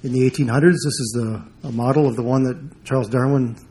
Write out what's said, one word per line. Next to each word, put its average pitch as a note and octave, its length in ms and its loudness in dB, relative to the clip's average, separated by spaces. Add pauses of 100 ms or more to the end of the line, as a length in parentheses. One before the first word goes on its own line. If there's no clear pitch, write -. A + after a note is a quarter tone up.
in B2 80 -4
the B2+ 120 4
eighteen C3 220 2
hundreds. C#3+ 360 4
This C#3+ 160 -2
is A2+ 160 -4
the, A2 520 -6
a B2 40 -8
model C3 360 2
of A#2 80 -2
the A#2+ 60 -4
one C3 220 0
that C3 420 -8
Charles B2+ 240 -2
Darwin B2+ 480 0 (120)